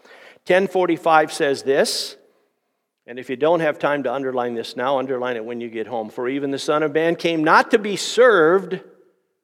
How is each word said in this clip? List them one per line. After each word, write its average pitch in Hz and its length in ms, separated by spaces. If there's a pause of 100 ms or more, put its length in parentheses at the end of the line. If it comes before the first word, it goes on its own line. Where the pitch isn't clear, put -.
(440)
Ten 185 240
forty-five 165 640
says 143 300
this, - 540 (880)
and 120 140
if 123 100
you 131 60
don't 160 240
have 151 180
time 143 260
to 120 100
underline 123 420
this 113 200
now, 131 220
underline 127 380
it 110 100
when 120 160
you 117 80
get 110 160
home. 113 240
"For 123 180
even 139 220
the 139 80
Son 151 240
of 147 120
Man 165 220
came 165 280
not 202 280
to 240 60
be 202 200
served, 185 800 (640)